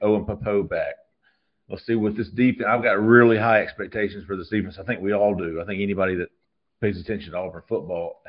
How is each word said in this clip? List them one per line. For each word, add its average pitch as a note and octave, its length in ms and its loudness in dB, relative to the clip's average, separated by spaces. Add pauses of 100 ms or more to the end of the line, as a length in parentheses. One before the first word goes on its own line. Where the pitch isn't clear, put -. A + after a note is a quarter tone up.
Owen G#2+ 220 2
Popo G2+ 380 -2
back. D#2+ 320 -4 (760)
Let's G2 180 -14
see A#2 80 0
what G#2+ 220 0
this G#2 120 -4
defense, A2+ 400 0
I've A#2 140 2
got G#2 180 2
really A#2 380 8
high A2 240 4
expectations G2+ 640 -6
for F#2+ 100 -8
this F2 140 -10
defense. G2 280 -4
I F#2+ 60 -14
think A2 160 -6
we G2 140 0
all G#2 200 4
do. E2+ 280 -6
I - 20 -8
think G2 160 -6
anybody F#2+ 360 -2
that F2 120 -4 (520)
pays G2 200 -2
attention F2 320 -8
to F2 60 -6
Auburn E2+ 300 -8
football E2+ 600 -6